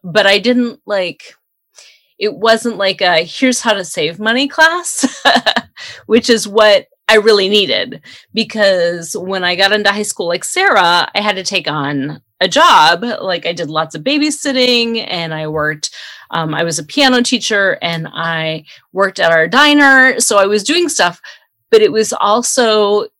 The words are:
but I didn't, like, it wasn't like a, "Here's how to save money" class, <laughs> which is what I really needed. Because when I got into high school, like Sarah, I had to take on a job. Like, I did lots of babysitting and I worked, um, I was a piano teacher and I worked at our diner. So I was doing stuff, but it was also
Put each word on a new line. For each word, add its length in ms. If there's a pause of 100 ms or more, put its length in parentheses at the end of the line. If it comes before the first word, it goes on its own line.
but 220
I 120
didn't, 480
like, 480 (840)
it 160
wasn't 420
like 240
a, 240
"Here's 360
how 140
to 100
save 360
money" 280
class, 760 (440)
<laughs> 400
which 240
is 160
what 400 (220)
I 80
really 320
needed. 520 (320)
Because 840
when 280
I 120
got 160
into 200
high 100
school, 260
like 160
Sarah, 680
I 60
had 160
to 60
take 260
on 540 (180)
a 80
job. 540
Like, 440
I 60
did 160
lots 280
of 80
babysitting 1040
and 260
I 140
worked, 420 (400)
um, 240
I 100
was 140
a 60
piano 380
teacher 600
and 300
I 520 (280)
worked 280
at 120
our 160
diner. 720
So 180
I 80
was 180
doing 240
stuff, 320 (500)
but 120
it 100
was 220
also 920 (140)